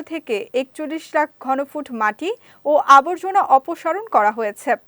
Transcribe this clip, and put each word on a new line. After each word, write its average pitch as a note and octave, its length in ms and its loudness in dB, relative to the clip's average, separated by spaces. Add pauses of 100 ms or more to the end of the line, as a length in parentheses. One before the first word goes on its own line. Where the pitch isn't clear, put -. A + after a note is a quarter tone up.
(100)
থেকে C#4+ 260 -6 (240)
একচল্লিশ D4+ 440 -8 (120)
লাখ D4+ 120 2 (160)
ঘনফুট C#4 420 -4 (140)
মাটি G#3+ 300 -2 (340)
ও C#4+ 80 0 (240)
আবর্জনা F4+ 460 2 (140)
অপসারণ E4+ 480 -4 (100)
করা G#3+ 240 2
হয়েছে। A3 320 -4 (180)